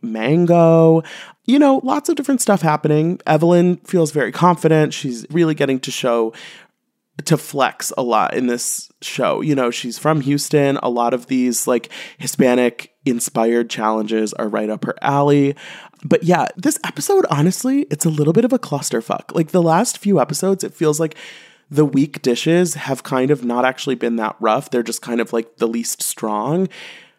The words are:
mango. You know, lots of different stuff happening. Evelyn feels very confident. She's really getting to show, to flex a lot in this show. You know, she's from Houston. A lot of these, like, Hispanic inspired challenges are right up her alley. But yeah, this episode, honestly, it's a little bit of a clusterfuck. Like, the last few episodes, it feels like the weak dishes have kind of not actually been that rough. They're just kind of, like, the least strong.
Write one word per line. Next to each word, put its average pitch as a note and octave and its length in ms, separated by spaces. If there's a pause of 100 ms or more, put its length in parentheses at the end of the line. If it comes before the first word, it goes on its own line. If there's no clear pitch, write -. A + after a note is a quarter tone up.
mango. E3 1000 (420)
You C4 140
know, C4+ 240
lots D4 260
of D#4+ 60
different C#4 260
stuff G3+ 220
happening. D#3 640
Evelyn F3 500
feels E3 340
very C3 200
confident. D#3+ 600
She's A#2 360
really D#3+ 240
getting C#3 280
to C3 100
show, A#2 420 (920)
to D#3 120
flex - 580
a - 60
lot A2+ 320
in B2 140
this - 440 (100)
show. - 400
You D3 120
know, C3 160
she's A#2+ 300
from D#3 220
Houston. C#3 600
A - 80
lot A#2+ 240
of A#2+ 140
these, B2+ 400
like, B2 240 (260)
Hispanic B2 760 (140)
inspired A#2 640
challenges A2 640
are - 140
right G#2+ 220
up G#2+ 160
her - 160
alley. C#3+ 540 (500)
But - 180
yeah, D#3+ 240 (100)
this C4+ 280
episode, F#4+ 440
honestly, B3 640
it's D3 140
a E3 40
little D3+ 240
bit A#3 120
of A#3+ 60
a C4 80
clusterfuck. - 720
Like, D#3+ 180
the F3+ 100
last E3+ 360
few G3 220
episodes, F#3 440
it - 100
feels D3+ 260
like D#3+ 160 (540)
the D3 160
weak C#3+ 360
dishes D#3+ 520
have C3+ 300
kind C3 280
of B2+ 140
not A#2+ 180
actually C3 320
been A#2 220
that A2 220
rough. A2+ 300
They're A#2+ 140
just A2+ 180
kind A#2+ 200
of, A2 100
like, A#2 260
the A#2 100
least A#2 340
strong. A#2+ 680 (520)